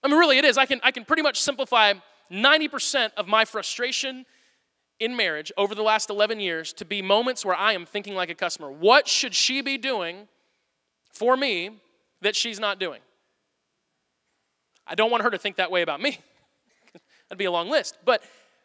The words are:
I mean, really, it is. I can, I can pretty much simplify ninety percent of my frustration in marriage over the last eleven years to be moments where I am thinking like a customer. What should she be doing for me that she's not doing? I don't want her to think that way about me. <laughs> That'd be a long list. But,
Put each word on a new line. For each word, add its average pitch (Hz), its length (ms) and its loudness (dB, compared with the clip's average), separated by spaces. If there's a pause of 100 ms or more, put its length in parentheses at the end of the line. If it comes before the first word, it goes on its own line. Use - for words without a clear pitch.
I 269 60 0
mean, 302 100 4
really, 294 200 6
it 285 60 2
is. 262 120 4
I 269 80 4
can, 254 180 -4
I 254 80 4
can 240 140 -12
pretty 311 180 -2
much 277 200 0
simplify 233 500 2 (380)
ninety 285 380 4
percent 254 480 -4
of 190 120 -6
my 220 160 4
frustration 254 800 -6 (760)
in 233 160 -4
marriage 165 420 -4
over 202 180 0
the 208 80 -4
last 220 260 2
eleven 214 320 0
years 165 340 -6
to - 120 -14
be 202 160 -6
moments 226 420 2
where 185 100 0
I 202 200 0
am 175 100 -6
thinking 202 300 -8
like 180 160 -4
a 165 40 -10
customer. 160 380 -6
What 208 340 6
should - 280 -2
she 262 260 0
be 269 160 -4
doing 208 500 -6 (880)
for 247 240 2
me 214 440 -4 (400)
that 202 140 0
she's 220 240 -4
not 202 220 -4
doing? 156 200 -6 (1800)
I - 120 -8
don't 220 140 4
want 233 120 2
her 226 80 0
to 196 80 -6
think 196 180 -6
that 180 140 0
way 180 120 2
about 156 180 -4
me. 269 180 -4 (680)
<laughs> - 440 -20
That'd 190 100 -16
be 202 60 -2
a 185 60 0
long 175 200 -2
list. - 340 -2
But, 240 200 2 (400)